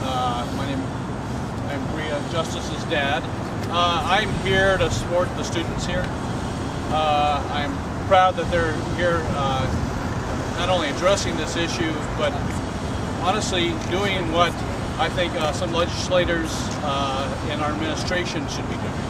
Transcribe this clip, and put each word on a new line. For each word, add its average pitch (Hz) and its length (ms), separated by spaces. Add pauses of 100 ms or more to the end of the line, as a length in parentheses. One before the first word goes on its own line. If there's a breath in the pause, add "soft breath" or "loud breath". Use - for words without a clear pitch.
Uh, 247 420 (100)
my 262 120
name, 277 120 (920)
I'm 143 260
Rhea 151 240 (100)
Justice's 165 600
dad. 147 320 (480)
Uh, 170 340
I'm 202 260 (140)
here 190 320
to 165 140
support 175 380
the - 140
students - 440
here. 180 180 (880)
Uh, 147 500 (100)
I'm 143 240 (320)
proud 185 280
that 170 160
they're 165 240 (220)
here, 170 220 (120)
uh, 131 340 (960)
not 180 100
only 170 200
addressing 180 480
this 156 180
issue, 165 360 (280)
but 151 120 (920)
honestly 185 460 (200)
doing 185 420
what 170 220 (460)
I 165 100
think, 170 240
uh, 156 200
some 175 200
legislators, 170 800 (320)
uh, 139 680
in 147 100
our 151 100
administration 156 760
should - 220
be - 60
doing. - 340